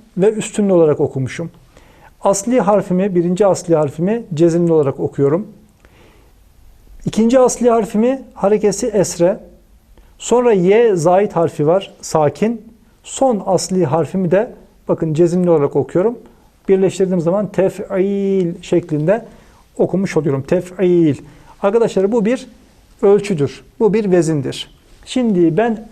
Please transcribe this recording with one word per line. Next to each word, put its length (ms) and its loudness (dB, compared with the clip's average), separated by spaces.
ve 160 2
üstünlü 400 -2
olarak 280 4
okumuşum. 500 -6
Asli 400 0
harfimi, 540 0
birinci 320 0
asli 300 0
harfimi 460 -2
cezimli 380 2
olarak 280 0
okuyorum. 480 -2
İkinci 340 2
asli 320 2
harfimi 520 0
harekesi 520 0
esre. 540 0
Sonra 340 2
Y 440 4
zait 400 2
harfi 300 -2
var, 340 0
sakin. 680 -2
Son 420 -2
asli 400 0
harfimi 440 -2
de 240 0
bakın 260 -2
cezimli 360 2
olarak 260 2
okuyorum. 420 -2
Birleştirdiğim 520 0
zaman 320 -2
tef'il 1080 -2
şeklinde 640 -2
okumuş 400 -2
oluyorum. 260 -2
Tef'il. 720 0
Arkadaşlar 500 0
bu 120 0
bir 220 -2
ölçüdür. 640 0
Bu 140 2
bir 160 0
vezindir. 600 -2
Şimdi 500 0
ben 360 -2